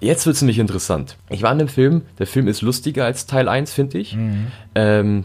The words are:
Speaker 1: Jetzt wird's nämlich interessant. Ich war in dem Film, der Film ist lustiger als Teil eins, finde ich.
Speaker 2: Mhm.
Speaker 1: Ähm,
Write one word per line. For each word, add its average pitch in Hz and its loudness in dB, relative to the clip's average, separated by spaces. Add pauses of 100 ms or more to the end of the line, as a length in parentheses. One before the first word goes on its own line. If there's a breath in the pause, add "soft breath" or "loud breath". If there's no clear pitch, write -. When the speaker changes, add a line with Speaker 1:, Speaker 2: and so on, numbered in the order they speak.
Speaker 1:
Jetzt 151 0
wird's 143 2
nämlich 117 4
interessant. 92 -2 (140)
Ich 95 -6
war 117 2
in 147 2
dem 151 0
Film, 139 2 (160)
der 98 -2
Film 131 0
ist 107 0
lustiger 135 -2
als 127 -4
Teil 131 0
eins, 135 -2
finde 139 -2
ich. 190 -6
Speaker 2:
Mhm. 110 -2 (260 loud breath)
Speaker 1:
Ähm, 104 4